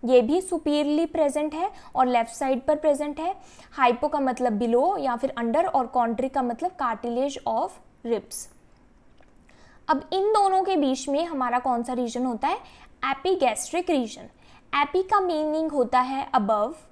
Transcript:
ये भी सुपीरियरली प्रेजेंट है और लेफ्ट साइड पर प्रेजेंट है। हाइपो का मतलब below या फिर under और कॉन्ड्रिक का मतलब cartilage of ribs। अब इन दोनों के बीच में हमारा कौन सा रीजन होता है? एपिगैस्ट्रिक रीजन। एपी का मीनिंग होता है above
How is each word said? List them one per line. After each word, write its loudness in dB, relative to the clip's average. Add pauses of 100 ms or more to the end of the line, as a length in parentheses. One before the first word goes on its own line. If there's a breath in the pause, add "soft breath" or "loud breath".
ये 8
भी 2
सुपीरियरली 0
प्रेजेंट 0
है -4 (240 loud breath)
और 4
लेफ्ट 0
साइड -2
पर 2
प्रेजेंट 0
है। -4 (360 loud breath)
हाइपो 2
का 0
मतलब 0
below 2
या -2
फिर -4
under 0
और 0
कॉन्ड्रिक 0
का 0
मतलब -4
cartilage -4 (100)
of -2 (360)
ribs। -4 (1400 soft breath)
अब 0
इन 0
दोनों 4
के 0
बीच 0
में 0
हमारा -2
कौन 0
सा -6
रीजन -2
होता -2
है? -2 (480 loud breath)
एपिगैस्ट्रिक 0
रीजन। -2 (600 soft breath)
एपी 0
का 2
मीनिंग 0
होता 2
है -4
above 0 (200)